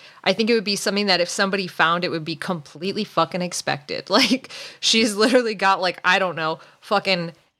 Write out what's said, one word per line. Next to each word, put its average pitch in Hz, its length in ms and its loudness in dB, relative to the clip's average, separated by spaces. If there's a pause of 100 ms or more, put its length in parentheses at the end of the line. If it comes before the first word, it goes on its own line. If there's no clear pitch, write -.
(220)
I 190 100 2
think 214 160 0
it 240 60 4
would 220 100 2
be 202 120 -4
something 202 300 -2
that 180 140 2
if 175 80 0
somebody 196 380 -2
found, 170 380 0
it 170 60 -2
would 160 140 -4
be 160 120 -6
completely 180 680 -6
fucking 175 380 -2
expected. - 680 -6
<laughs> 190 60 2
Like, 254 340 2 (300)
she's 214 360 2
literally 220 400 2
got, 190 240 2
like, 180 240 -2
I 185 160 4
don't 175 160 -2
know, 160 240 -2 (220)
fucking 185 500 0 (280)